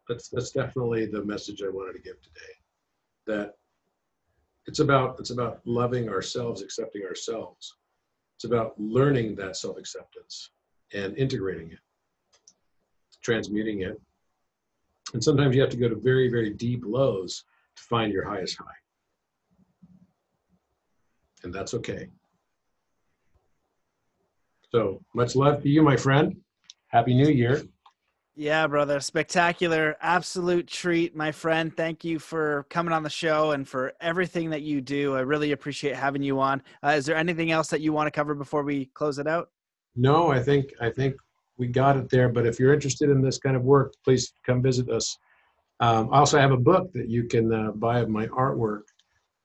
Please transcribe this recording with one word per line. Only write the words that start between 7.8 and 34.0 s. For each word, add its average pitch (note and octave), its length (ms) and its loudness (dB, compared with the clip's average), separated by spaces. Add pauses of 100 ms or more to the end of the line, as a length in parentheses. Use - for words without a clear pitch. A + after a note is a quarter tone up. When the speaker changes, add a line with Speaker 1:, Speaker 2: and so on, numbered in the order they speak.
Speaker 1:
It's - 80 -12
about A2+ 340 -2
learning A#2 580 2
that F#2+ 200 -10
self-acceptance - 960 -14 (420)
and G2+ 240 -6
integrating F#2+ 560 -4
it, F#2 60 -20 (1500)
transmuting G#2+ 560 -2
it. F#2 180 -6 (1160)
And A2 100 -4
sometimes C#3+ 320 4
you C3+ 60 6
have B2 80 2
to - 60 -6
go A#2+ 120 2
to A2 80 -2
very, B2+ 320 2
very A#2 220 0
deep A#2+ 340 -4
lows G#2 600 -2 (320)
to - 60 -20
find A2 300 -2
your F#2+ 160 -4
highest F#2+ 300 -8
high. - 80 -20 (2750)
And F2 80 -12
that's F#2+ 220 -10
okay. - 340 -10 (2500)
So G2+ 300 0 (140)
much B2 200 0
love C#3 280 4
to C#3 60 0
you, D3+ 140 6
my C#3 140 6
friend. C#3+ 400 4 (520)
Happy A#2+ 260 2
New C#3+ 160 6
Year. B2 320 2 (760)
Speaker 2:
Yeah, D#3 280 0
brother. C#3+ 340 0
Spectacular. E3 1040 0
Absolute F3 640 0
treat, E3+ 500 -2
my D#3 160 -4
friend. D#3+ 420 -2
Thank E3 300 -6
you E3 140 -4
for D3+ 500 -4
coming E3+ 240 -2
on D#3+ 100 0
the D3+ 60 -6
show D#3 440 0
and C3+ 140 -4
for C3 360 -6